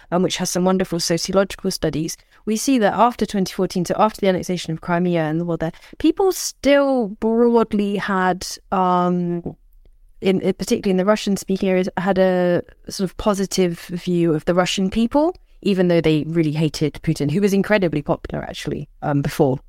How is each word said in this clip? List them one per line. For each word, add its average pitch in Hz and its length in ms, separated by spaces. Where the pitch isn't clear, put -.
um, 180 120
which - 140
has 185 120
some 180 160
wonderful 185 340
sociological 190 720
studies, 160 440
we 214 120
see 269 200
that 202 160
after 220 320
twenty 196 280
fourteen, 180 320
so - 120
after 214 240
the 202 60
annexation 180 440
of 160 100
Crimea 175 420
and 156 180
the 175 40
war 170 120
there, 165 140
people 359 340
still 269 760
broadly 220 880
had, 185 500
um, 180 840
in, 190 180
particularly 190 520
in 185 60
the 185 80
Russian-speaking 196 640
areas, 185 280
had 185 200
a 180 460
sort 185 200
of - 80
positive 190 640
view 175 540
of 151 120
the 170 100
Russian 180 340
people, 285 460
even 185 280
though 170 120
they 151 260
really 160 240
hated 151 520
Putin, 151 260
who 151 100
was 196 140
incredibly 190 480
popular, - 420
actually, - 460
um, 143 200
before, 143 480